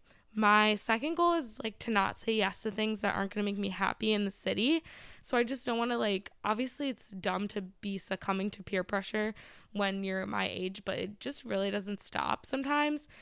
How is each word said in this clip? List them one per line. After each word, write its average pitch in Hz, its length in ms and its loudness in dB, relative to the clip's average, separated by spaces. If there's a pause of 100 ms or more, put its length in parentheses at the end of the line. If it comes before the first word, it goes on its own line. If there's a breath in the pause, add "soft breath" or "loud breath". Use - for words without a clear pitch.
(340 soft breath)
my 214 420 6
second 226 400 0
goal 339 180 6
is, 277 280 -2
like, 220 180 -6
to - 100 -4
not 196 280 2
say - 140 0
yes 196 300 2
to 220 80 0
things 214 320 -2
that 202 120 2
aren't 196 200 -2
gonna 208 100 0
make 202 140 -2
me 202 100 0
happy 190 460 0
in 208 100 2
the 196 60 0
city. 226 520 2 (380 loud breath)
So - 160 -2
I 240 80 4
just 240 220 -4
don't 233 100 0
wanna, 233 220 0
like, 202 320 0 (120)
obviously 254 460 0
it's - 220 -4
dumb 190 380 -2
to 202 120 -4
be 196 380 -6
succumbing 190 540 -2
to - 100 -12
peer 185 200 -2
pressure 214 520 -2 (380 loud breath)
when 196 320 0
you're 190 220 -2
my 202 220 0
age, 185 380 -6
but - 120 -2
it 208 220 -6
just 277 240 -8
really 202 260 0
doesn't 202 320 -2
stop - 440 -2
sometimes. 294 640 0 (140 loud breath)